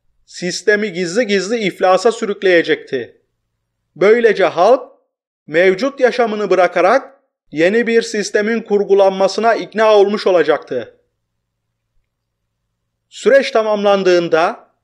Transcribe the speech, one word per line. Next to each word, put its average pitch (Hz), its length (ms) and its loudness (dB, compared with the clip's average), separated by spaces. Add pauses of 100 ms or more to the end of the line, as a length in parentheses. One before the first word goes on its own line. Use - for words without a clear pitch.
(260)
sistemi 208 680 -4
gizli 185 340 -4
gizli 202 300 -2
iflasa 190 540 0
sürükleyecekti. 170 1120 -2 (720)
Böylece 208 500 2
halk 180 460 0 (560)
mevcut 185 520 -2
yaşamını 220 500 -2
bırakarak 180 680 0 (360)
yeni 196 360 0
bir 226 140 2
sistemin 214 600 -4
kurgulanmasına 196 960 0
ikna 214 400 0
olmuş 202 320 2
olacaktı. 147 720 -2 (2000)
Süreç 254 420 0
tamamlandığında 196 1160 0 (140)